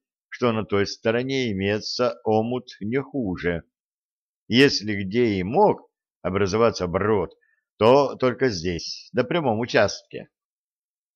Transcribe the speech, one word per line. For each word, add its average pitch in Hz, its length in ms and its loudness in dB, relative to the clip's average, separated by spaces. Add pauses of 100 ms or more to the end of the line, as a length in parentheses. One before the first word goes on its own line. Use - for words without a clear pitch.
(280)
что 120 240 0
на 110 120 -2
той 101 220 0
стороне 123 680 -2
имеется 101 720 -2
омут 113 460 0 (100)
не 113 200 -4
хуже. 87 640 -4 (840)
Если 107 540 2
где 107 320 0
и 92 80 0
мог 147 480 0 (320)
образоваться 98 640 0
брод, 95 480 -2 (440)
то 131 380 4
только 127 320 0
здесь, 87 640 -6
на 120 120 0
прямом 139 360 -2
участке. - 680 -2 (880)